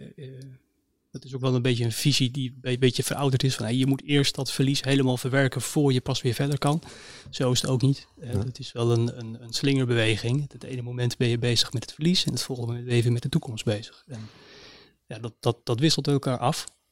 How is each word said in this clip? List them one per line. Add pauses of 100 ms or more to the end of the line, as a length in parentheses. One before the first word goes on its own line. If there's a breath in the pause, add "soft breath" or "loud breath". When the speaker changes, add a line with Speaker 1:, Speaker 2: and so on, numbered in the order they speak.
(160)
Speaker 1:
eh,
eh, (800)
dat
is
ook
wel
een
beetje
een
visie
die
een
be-,
beetje
verouderd
is.
Van,
hey,
je
moet
eerst
dat
verlies
helemaal
verwerken
voor
je
pas
weer
verder
kan. (480 loud breath)
Zo
is
het
ook
niet. (140)
Eh,
Speaker 2:
Ja.
Speaker 1:
het
is
wel
een,
een,
een
slingerbeweging.
Het
ene
moment
ben
je
bezig
met
het
verlies
en
het
volgende
moment
ben
je
weer
met
de
toekomst
bezig.
En (800 loud breath)
ja,
dat,
dat,
dat
wisselt
elkaar
af. (260)